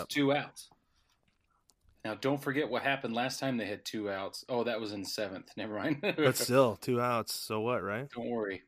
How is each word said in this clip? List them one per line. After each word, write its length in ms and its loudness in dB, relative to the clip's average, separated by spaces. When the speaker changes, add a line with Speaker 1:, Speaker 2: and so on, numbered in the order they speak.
Speaker 1:
up. 60 -6
Speaker 2:
two 240 4
outs. 360 -4
Now, 100 -4
don't 260 2
forget 280 0
what 120 0
happened 320 0
last 280 -2
time 160 0
they 80 -2
had 180 -6
two 260 -4
outs. 380 -6
Oh, 160 0
that 160 0
was 140 -4
in 100 -6
seventh. 500 -6
<laughs> 40 -14
Never 180 -6
mind. 260 0
Speaker 1:
But 360 2
still, 400 4
two 240 0
outs. 320 0
So 260 -4
what, 240 0
right? 320 -2
Speaker 2:
Don't 140 -4
worry. 380 -2